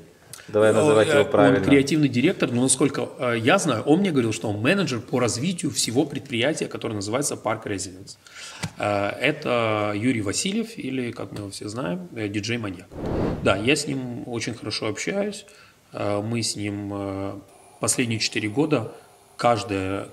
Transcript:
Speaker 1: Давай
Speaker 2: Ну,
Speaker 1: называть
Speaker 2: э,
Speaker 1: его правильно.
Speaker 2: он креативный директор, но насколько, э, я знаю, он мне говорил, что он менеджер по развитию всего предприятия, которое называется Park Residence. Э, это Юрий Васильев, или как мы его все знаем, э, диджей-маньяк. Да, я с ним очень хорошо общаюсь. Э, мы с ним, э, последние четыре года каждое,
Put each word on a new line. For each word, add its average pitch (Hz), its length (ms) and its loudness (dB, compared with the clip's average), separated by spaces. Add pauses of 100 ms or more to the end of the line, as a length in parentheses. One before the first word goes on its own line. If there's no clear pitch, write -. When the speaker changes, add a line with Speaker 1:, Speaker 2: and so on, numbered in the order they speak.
(480)
Speaker 1:
Давай 107 260 6
Speaker 2:
Ну, 110 60 4
Speaker 1:
называть 107 300 6
Speaker 2:
э, 143 100 6
Speaker 1:
его 143 60 6
правильно. 101 340 6
Speaker 2:
он 95 60 0
креативный 139 440 6
директор, 131 420 2
но 120 120 2
насколько, 131 460 0 (100)
э, 120 180 0
я 143 220 4
знаю, 131 240 0
он 151 160 6
мне 196 120 2
говорил, 117 220 2
что 110 160 -4
он 101 100 -2
менеджер 151 400 0
по 127 200 -4
развитию 123 520 -2
всего 123 340 0
предприятия, 131 640 -2
которое 113 280 -6
называется 113 400 -2
Park 110 300 -4
Residence. 95 520 -8 (600)
Э, 101 300 0
это 113 880 0
Юрий 113 260 0
Васильев, 196 560 -4
или 131 340 -4
как - 220 -10
мы 110 60 -8
его 101 120 -8
все - 180 -10
знаем, 175 460 -6
э, 110 140 -4
диджей-маньяк. 104 580 -6 (560)
Да, 101 140 4
я 120 180 2
с 147 100 -2
ним 127 400 -6
очень 117 300 -6
хорошо 113 320 -6
общаюсь. 202 580 -4 (460)
Э, 104 300 -2
мы 113 200 -2
с - 140 -4
ним, 104 380 -4
э, 98 420 -6 (440)
последние 117 380 0
четыре 107 320 -4
года 135 420 0 (460)
каждое, 98 760 0